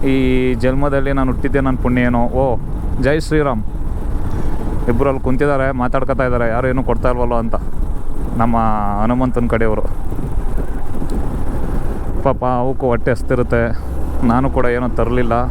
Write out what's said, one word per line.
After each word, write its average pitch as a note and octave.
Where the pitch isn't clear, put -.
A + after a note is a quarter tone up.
ಈ B2+
ಜನ್ಮದಲ್ಲಿ C#3
ನಾನು C3
ಹುಟ್ಟಿದ್ದೆ C3+
ನನ್ನ C3
ಪುಣ್ಯ B2
ಏನೋ. B2
ಓ, B2
ಜೈ D3
ಶ್ರೀರಾಮ್. C#3+
ಇಬ್ಬರು A#2+
ಅಲ್ಲಿ C3+
ಕುಂತಿದ್ದಾರೆ, C3+
ಮಾತಾಡ್ಕೊತಾ B2+
ಇದ್ದಾರೆ, A#2+
ಯಾರು B2
ಏನೂ B2+
ಕೊಡ್ತಾ A#2+
ಇಲ್ವಲ್ಲೋ B2
ಅಂತ A2+
ನಮ್ಮ A#2
ಹನುಮಂತನ B2
ಕಡೆಯವರು. A#2
ಪಾಪ B2+
ಅವಕ್ಕೂ B2+
ಹೊಟ್ಟೆ A#2
ಹಸ್ತಿರುತ್ತೆ. A#2
ನಾನು B2
ಕೂಡ B2
ಏನೂ B2
ತರಲಿಲ್ಲ. A#2